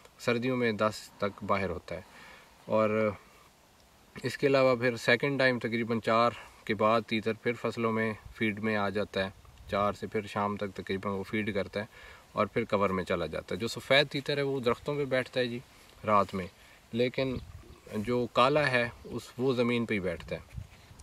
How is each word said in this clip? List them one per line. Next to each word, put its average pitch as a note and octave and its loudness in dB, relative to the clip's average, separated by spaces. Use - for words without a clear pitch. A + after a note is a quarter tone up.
सर्दियों B2 0
में A#2 2
दस G#2+ 0
तक G2+ -4
बाहर G2 0
होता E2+ -6
है। F2+ -12
और G#2+ 2
इसके - -2
अलावा C3 6
फिर A#2+ 0
second C3 2
time C3 4
तकरीबन A#2 -2
चार A#2 4
के A2+ -2
बाद G#2+ 4
तीतर A2 -2
फिर A#2+ -2
फसलों A2+ -2
में A2 0
feed G#2+ -2
में A2 0
आ G2+ 0
जाता G2 -2
है, G2 -4
चार G2+ 2
से - -8
फिर G2+ -4
शाम G2+ -2
तक G#2 -4
तकरीबन F#2+ -6
वो G2 -4
feed G#2+ -4
करता F#2+ -4
है G#2+ -6
और G#2 2
फिर A#2 -2
कवर G2+ 2
में F#2 0
चला E2+ -2
जाता D#2 -6
है। F2+ -6
जो A#2 -2
सफ़ेद C#3 2
तीतर C#3+ -4
है C#3+ 0
वो C#3 -2
दरख्तों A#2+ 0
पे C#3+ 0
बैठता C3 -2
है B2+ 0
जी A#2+ -6
रात G2+ 4
में, F#2 -4
लेकिन B2 0
जो A#2+ 0
काला C#3+ 6
है A#2+ 2
उस, B2 -10
वो C3 2
ज़मीन A#2+ 2
पे A2+ -4
ही G#2 0
बैठता F2 -4
है, E2 -12